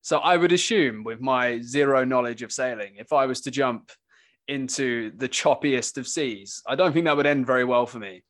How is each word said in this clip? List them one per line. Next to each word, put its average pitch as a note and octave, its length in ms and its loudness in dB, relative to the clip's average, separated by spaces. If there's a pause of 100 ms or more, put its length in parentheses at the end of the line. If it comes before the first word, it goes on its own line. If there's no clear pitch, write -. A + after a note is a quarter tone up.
So D3+ 160 -2
I F3 180 4
would E3+ 160 4
assume D#3 500 2
with A2+ 160 -8
my B2 440 0
zero C3+ 420 2
knowledge A#2+ 380 0
of A2 100 -10
sailing, A2 460 -6
if A2 120 -14
I C#3 140 4
was C3 180 -2
to C#3 80 -8
jump B2 400 -2 (580)
into B2+ 680 -4
the B2+ 140 -6
choppiest C3+ 680 0
of C3 100 -10
seas, A2 600 -8
I B2+ 80 -4
don't E3+ 180 2
think E3 140 2
that D3 100 2
would C#3+ 100 2
end C#3 200 2
very B2+ 180 2
well B2 220 2
for A#2+ 120 -14
me. F#2+ 320 -14